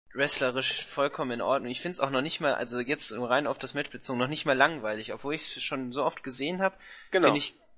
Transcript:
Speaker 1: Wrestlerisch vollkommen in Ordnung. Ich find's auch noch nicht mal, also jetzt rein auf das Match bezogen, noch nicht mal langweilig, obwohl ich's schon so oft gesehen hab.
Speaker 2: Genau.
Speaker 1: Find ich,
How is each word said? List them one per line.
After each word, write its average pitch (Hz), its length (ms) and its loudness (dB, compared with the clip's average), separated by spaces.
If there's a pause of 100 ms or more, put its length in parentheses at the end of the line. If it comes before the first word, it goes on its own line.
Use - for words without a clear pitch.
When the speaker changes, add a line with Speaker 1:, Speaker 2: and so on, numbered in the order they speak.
(140)
Speaker 1:
Wrestlerisch 131 720 0
vollkommen 143 460 -2
in 117 100 -4
Ordnung. 120 280 0
Ich 127 120 -6
find's 175 180 -6
auch 139 100 2
noch 131 120 2
nicht 156 180 -4
mal, 143 160 2
also 120 240 -2
jetzt 123 380 2
rein 123 300 2
auf 135 100 -2
das - 160 -8
Match 143 160 -4
bezogen, 127 280 -6
noch 127 120 2
nicht 151 160 -4
mal 139 100 4
langweilig, 117 580 2
obwohl 139 220 -6
ich's - 260 -8
schon 131 300 -4
so 135 140 0
oft - 180 -2
gesehen 143 380 -2
hab. 190 180 0 (320)
Speaker 2:
Genau. 180 160 6
Speaker 1:
Find 113 100 6
ich, - 180 -4 (220)